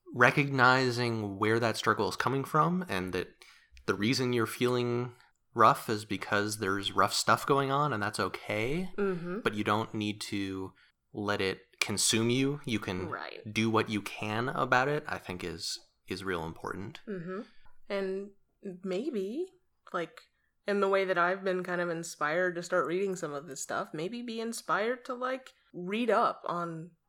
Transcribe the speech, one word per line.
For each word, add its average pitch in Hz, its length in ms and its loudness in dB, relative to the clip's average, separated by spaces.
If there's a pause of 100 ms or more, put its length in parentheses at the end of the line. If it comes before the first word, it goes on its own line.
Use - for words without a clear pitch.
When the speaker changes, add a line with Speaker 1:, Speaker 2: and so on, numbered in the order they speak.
(140)
Speaker 1:
recognizing 123 1200 4
where 110 220 4
that 113 180 2
struggle 104 320 2
is - 60 -4
coming 135 280 0
from 170 460 2
and 92 240 -2
that 90 140 -2 (580)
the 101 80 2
reason 123 400 2
you're 117 120 2
feeling 123 680 0 (420)
rough - 360 6
is 107 160 -2
because 104 540 0
there's 98 360 -2
rough 98 180 4
stuff - 320 4
going 139 260 4
on 143 220 2
and 107 80 -2
that's 104 180 -2
okay, 117 800 -2
Speaker 2:
Mm-hmm. 180 460 -2
Speaker 1:
but 110 120 0
you 104 80 -2
don't 107 300 2
need 104 280 -2
to 95 520 -6 (400)
let 101 280 -2
it 92 180 0 (200)
consume 113 500 2
you. 135 360 0
You 113 140 -2
can 92 300 -4
Speaker 2:
Right. - 300 -10 (120)
Speaker 1:
do 113 180 2
what 110 200 4
you 107 120 0
can 110 480 -4
about 131 380 2
it, 147 200 -2
I 92 100 -4
think 92 260 -8
is, 85 360 -6 (280)
is 92 160 -6
real 90 220 -2
important. 90 600 -8
Speaker 2:
Mm-hmm. 185 340 -8 (480)
And 196 400 -4 (540)
maybe, 214 640 -4 (460)
like, - 280 -6 (460)
in 202 140 0
the 196 80 4
way 196 160 4
that 185 120 2
I've 185 260 2
been 185 200 0
kind 180 180 -2
of 175 80 0
inspired 165 640 0
to 165 80 -4
start 175 220 2
reading 185 300 0
some 160 180 -6
of 143 140 -8
this 165 140 -10
stuff, 160 320 -4
maybe 190 280 -6
be 233 180 -8
inspired 226 640 -2
to, 269 100 -6
like, 254 380 -6 (200)
read 202 380 -2
up 214 360 4
on 170 440 -4 (180)